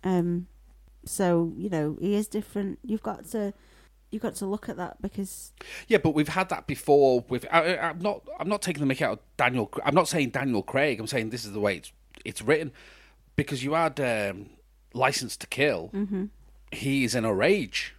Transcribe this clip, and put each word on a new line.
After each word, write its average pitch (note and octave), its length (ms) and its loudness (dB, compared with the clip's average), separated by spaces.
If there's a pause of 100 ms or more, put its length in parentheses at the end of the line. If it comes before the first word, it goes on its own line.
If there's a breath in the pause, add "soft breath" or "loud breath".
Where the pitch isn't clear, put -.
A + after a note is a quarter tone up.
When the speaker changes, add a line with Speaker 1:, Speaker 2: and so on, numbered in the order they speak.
Speaker 1:
Um, F3 440 2 (560)
so, E3+ 540 2
you G3+ 120 -6
know, D#3 300 -2
he G3+ 160 0
is G#3 120 -2
different. G3+ 560 -6
You've A3 200 -4
got - 280 -8
to, G3+ 220 -4 (580 soft breath)
you've A3 100 -8
got - 140 -6
to G3 100 -8
look G3+ 240 -6
at - 80 -10
that - 240 -8
because - 500 -10 (360 loud breath)
Speaker 2:
Yeah, A3 100 6
but E3 140 4
we've D3 160 2
had F3+ 220 0
that - 180 -6
before C3+ 600 6
with, B2 240 -2
I, E3 240 4
I, D#3+ 140 -2
I'm D#3+ 100 -8
not, G3+ 220 -2 (180)
I'm D#3 80 -4
not G3+ 140 -2
taking D3 260 -2
the C3+ 60 2
mick B2+ 80 -2
out A2+ 120 2
of G#2+ 60 -8 (160)
Daniel B2+ 300 2
Cra-, - 200 -8
I'm C#3+ 100 2
not F3 120 4
saying C#3+ 220 0
Daniel C3 320 0
Craig, C3+ 380 0
I'm A2 80 -6
saying A2 240 -2
this A#2 120 -8
is G2+ 100 -12
the G#2+ 60 -4
way G2+ 180 2
it's, - 140 -14 (320)
it's - 200 -8
written. D3+ 280 2 (640 loud breath)
Because C#3+ 280 -2
you C#3+ 100 0
had, D#3+ 260 2
um, G#2+ 520 -2 (420)
License C3 440 0
to - 100 -14
Kill. A#2+ 460 0
Speaker 1:
Mm-hmm. G3 320 -2 (460)
Speaker 2:
He C3+ 320 0
is A#2+ 120 0
in A2+ 100 0
a A2 80 2
rage. C#3 640 0